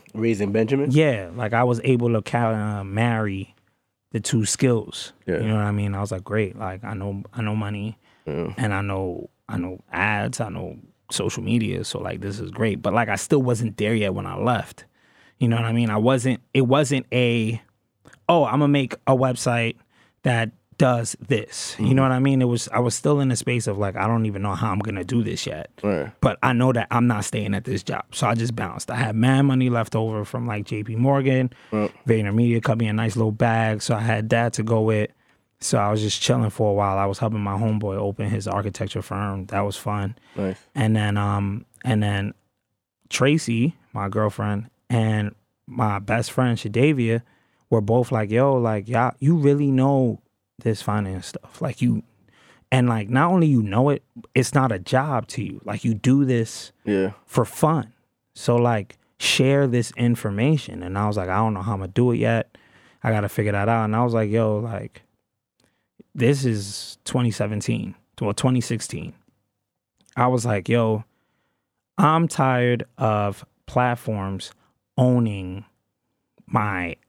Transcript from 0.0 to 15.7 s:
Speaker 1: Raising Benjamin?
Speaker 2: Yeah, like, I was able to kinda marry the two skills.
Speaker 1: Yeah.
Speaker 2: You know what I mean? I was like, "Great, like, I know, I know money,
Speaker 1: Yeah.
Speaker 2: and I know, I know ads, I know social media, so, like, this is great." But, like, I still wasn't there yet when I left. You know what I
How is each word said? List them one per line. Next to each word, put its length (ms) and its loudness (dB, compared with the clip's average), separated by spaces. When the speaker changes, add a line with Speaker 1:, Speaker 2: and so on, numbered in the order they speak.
Speaker 1:
Raising 360 0
Benjamin? 380 0
Speaker 2:
Yeah, 460 2
like, 180 -4
I 100 4
was 200 2
able 300 2
to 100 0
kinda 600 -2
marry 680 -2
the 60 -4
two 260 0
skills. 680 -2
Speaker 1:
Yeah. 140 -2
Speaker 2:
You 80 -2
know 80 2
what 80 0
I 60 0
mean? 220 -2
I 80 -4
was 100 -6
like, 120 -8
"Great, 340 -4
like, 260 -10
I 120 -10
know, 260 -6
I 100 -6
know 120 -2
money, 440 -6
Speaker 1:
Yeah. 320 -6
Speaker 2:
and 160 -2
I 80 -2
know, 480 -6
I 100 -8
know 220 -8
ads, 500 -2
I 80 -6
know 280 -10
social 320 -4
media, 440 -2
so, 160 -8
like, 180 -8
this 200 -8
is 120 -10
great." 300 -2
But, 120 -2
like, 140 2
I 80 -2
still 260 0
wasn't 360 -2
there 180 0
yet 180 0
when 120 -6
I 100 -8
left. 480 -4
You 80 2
know 80 2
what 100 0
I 60 -2